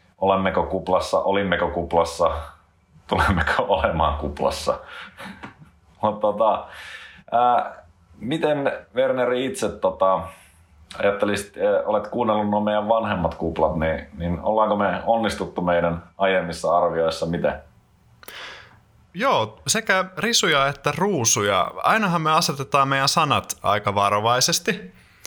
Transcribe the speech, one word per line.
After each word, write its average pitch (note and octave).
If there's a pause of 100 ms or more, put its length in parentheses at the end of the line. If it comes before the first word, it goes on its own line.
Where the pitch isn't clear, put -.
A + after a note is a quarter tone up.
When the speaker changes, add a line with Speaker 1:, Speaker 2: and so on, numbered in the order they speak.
(180)
Speaker 1:
olemmeko F#2+
kuplassa, F2+
olimmeko F#2
kuplassa, E2 (760)
tulemmeko -
olemaan E2
kuplassa. -
<laughs> -
Mut G#2
tota, G#2 (640)
ää, A#2+ (340)
miten, D3 (220)
Werneri, B2+
itse A#2
tota, F#2+ (800)
ajattelisit, G2+
ää, G2
olet -
kuunnellut G#2+
nuo G#2
meidän G#2
vanhemmat G#2
kuplat, D#2+
niin, D#2 (100)
niin E2+
ollaanko G#2+
me F#2+
onnistuttu G#2
meidän E2+ (160)
aiemmissa F2
arvioissa E2
miten? E2+ (1600)
Speaker 2:
Joo, E3
sekä G3+ (120)
risuja F3
että C#3+
ruusuja. A2
Ainahan F3+
me D#3
asetetaan C#3
meidän C3+
sanat C3+
aika G2+
varovaisesti, A#2 (340)